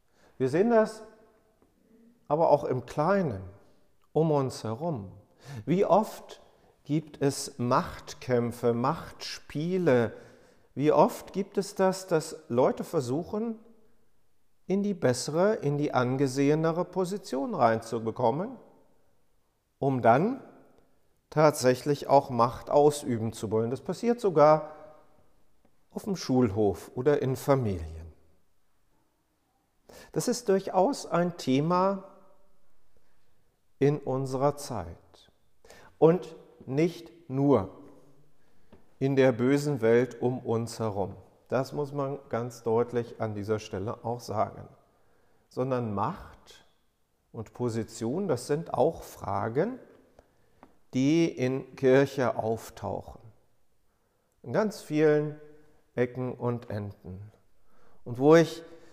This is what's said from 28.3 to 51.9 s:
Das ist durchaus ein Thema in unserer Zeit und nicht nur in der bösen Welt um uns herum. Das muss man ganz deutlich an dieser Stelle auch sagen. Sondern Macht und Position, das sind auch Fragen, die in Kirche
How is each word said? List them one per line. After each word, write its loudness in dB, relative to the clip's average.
Das -2
ist -4
durchaus 0
ein 0
Thema 0
in 2
unserer -2
Zeit -12
und 4
nicht -2
nur 4
in 0
der 6
bösen 0
Welt 4
um -2
uns -4
herum. -4
Das -2
muss -6
man -4
ganz -6
deutlich -2
an -4
dieser -2
Stelle -8
auch -6
sagen. -6
Sondern -4
Macht -8
und -14
Position, -4
das -4
sind -4
auch 0
Fragen, -4
die 2
in -4
Kirche 4